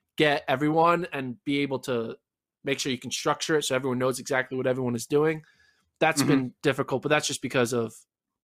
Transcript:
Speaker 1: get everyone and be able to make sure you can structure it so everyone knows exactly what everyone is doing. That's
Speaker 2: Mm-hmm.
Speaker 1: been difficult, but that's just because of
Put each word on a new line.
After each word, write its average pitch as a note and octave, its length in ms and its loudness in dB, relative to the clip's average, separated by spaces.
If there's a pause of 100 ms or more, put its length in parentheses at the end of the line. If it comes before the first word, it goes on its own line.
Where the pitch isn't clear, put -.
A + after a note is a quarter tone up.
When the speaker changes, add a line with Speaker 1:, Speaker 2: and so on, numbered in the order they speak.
(160)
Speaker 1:
get D3+ 320 4
everyone D#3+ 640 4
and C3 320 -8
be C#3+ 160 0
able C3+ 200 -2
to A#2+ 360 -4 (480)
make C#3 140 0
sure C#3 140 -4
you A#2+ 60 -4
can - 120 -12
structure D3+ 480 0
it D3 60 -4
so C3 100 -2
everyone C3 240 -2
knows B2+ 220 0
exactly B2+ 360 -4
what B2+ 120 -2
everyone B2+ 260 0
is A2+ 120 -6
doing. D#3 360 0 (560)
That's D#3 240 2
Speaker 2:
Mm-hmm. B2 60 0
Speaker 1:
been C3+ 340 2
difficult, C3+ 400 0
but C#3+ 80 -2
that's D3+ 160 2
just - 160 -6
because B2 300 0
of A2+ 220 -2 (500)